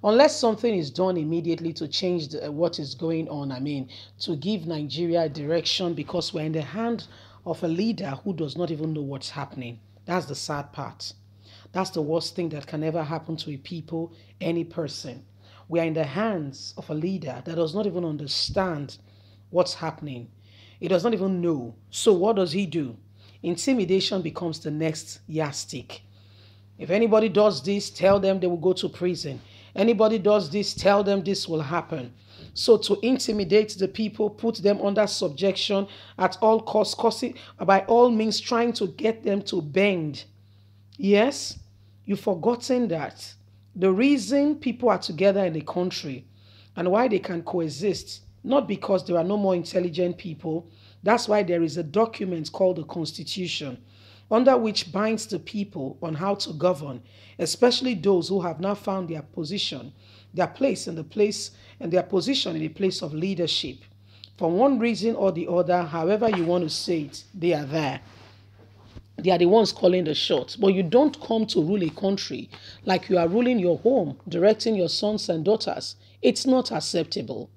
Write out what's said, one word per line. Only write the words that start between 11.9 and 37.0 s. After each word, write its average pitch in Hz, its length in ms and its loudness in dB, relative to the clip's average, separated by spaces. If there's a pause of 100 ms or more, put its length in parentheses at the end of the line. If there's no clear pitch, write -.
the 165 120 -4
worst 160 340 -4
thing 170 140 -4
that 147 160 -10
can 156 180 -6
ever 160 200 -2
happen 165 340 -8
to 156 140 -8
a 139 40 -8
people, 165 560 -8 (260)
any 170 260 -2
person. 143 600 -10 (440)
We 170 100 0
are 165 60 2
in 160 100 -2
the 156 100 0
hands 160 720 -4
of - 140 -14
a 156 40 -4
leader 156 500 -4
that 165 100 -8
does 160 220 0
not 208 100 0
even 175 180 -2
understand 151 920 -4 (520)
what's 180 240 2
happening. 147 540 -10 (520)
He 170 80 -6
does 180 160 4
not 233 100 4
even 190 260 0
know. 143 360 -2 (140)
So - 220 4
what 196 220 4
does 185 160 2
he 190 160 -2
do? 143 300 -4 (480)
Intimidation 190 760 0
becomes 160 380 -6
the 151 140 -6
next 156 560 -4
yardstick. 151 720 -6 (760)
If 143 140 -10
anybody 220 380 4
does 196 340 4
this, 202 260 -2
tell 196 300 4
them 190 220 2
they 180 80 2
will 175 80 0
go 180 160 2
to 185 160 -2
prison. 160 520 -4 (360)
Anybody 220 420 4
does 196 320 4
this, 202 240 -2
tell 202 300 4
them 196 180 2
this 190 260 -4
will 160 140 -2
happen. 160 520 -6 (380)
So - 260 6
to 202 220 0
intimidate 214 760 2
the 190 80 0
people, 208 420 -2
put 226 280 -2
them 202 260 2
under 202 240 2
subjection 190 800 -2 (320)
at 185 240 2
all 220 200 6
costs, 214 340 0
causing, 233 380 -2 (300)